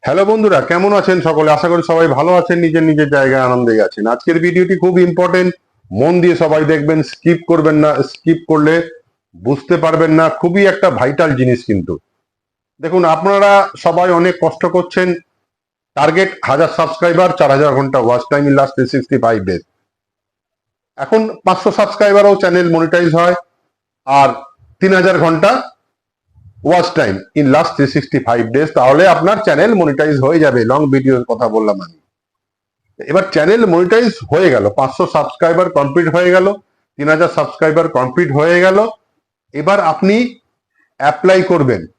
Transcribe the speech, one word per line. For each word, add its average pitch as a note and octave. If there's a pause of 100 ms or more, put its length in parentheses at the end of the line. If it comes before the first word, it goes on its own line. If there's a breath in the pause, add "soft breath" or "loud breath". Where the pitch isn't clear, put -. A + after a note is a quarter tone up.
হ্যালো F3
বন্ধুরা, G#3
কেমন F3
আছেন F#3
সকলে? D3+
আশা D3+
করি E3+
সবাই E3
ভালো D3
আছেন, F3
নিজের D#3+
নিজের D3+
জায়গায় C3+
আনন্দে B2
আছেন। G#2
আজকের C#3+
ভিডিওটি F3
খুব F3+
ইম্পর্টেন্ট, F3+ (360)
মন D3+
দিয়ে F3
সবাই D#3
দেখবেন, D#3
স্কিপ E3
করবেন D#3
না। D3+
স্কিপ D#3+
করলে D#3 (460)
বুঝতে C3+
পারবেন D#3+
না, D#3+
খুবই F#3
একটা F#3+
ভাইটাল D3+
জিনিস B2
কিন্তু। F2+ (840)
দেখুন, F3
আপনারা G3
সবাই F3
অনেক F3
কষ্ট -
করছেন, F3+ (840)
টার্গেট D#3+
হাজার D3
সাবস্ক্রাইবার, E3+
চার D#3
হাজার C#3
ঘন্টা C3+
ওয়াচ A#2+ (100)
টাইম C#3+
in C#3
last C3+
three C3
sixty-five A#2
days। F#2 (1300)
এখন A3 (100)
পাঁচশো F3+
সাবস্ক্রাইবারও G3+
চ্যানেল F3+
মনিটাইজ E3
হয়, F3 (720)
আর C#3 (500)
তিন F#3+
হাজার F#3
ঘন্টা E3 (1000)
ওয়াচ E3+
টাইম G#2 (200)
in D3
last D3+
three -
sixty-five A#2+
days, D3+
তাহলে C#3+
আপনার F3+
চ্যানেল F#3
মনিটাইজ D3+
হয়ে D3
যাবে। B2
লং C#3
ভিডিওর C3
কথা A#2
বললাম G#2+
আমি। E2 (1080)
এবার D#3
চ্যানেল G3
মনিটাইজ F#3+ (200)
হয়ে F3
গেল, G#2
পাঁচশো C3+
সাবস্ক্রাইবার E3+
কমপ্লিট C#3+
হয়ে F3
গেল, F#3 (440)
তিন C#3+
হাজার D#3
সাবস্ক্রাইবার D#3
কমপ্লিট C3+
হয়ে E3
গেল। F#3+ (680)
এবার E3+
আপনি G3+ (580)
অ্যাপ্লাই F3+
করবেন। B2 (120)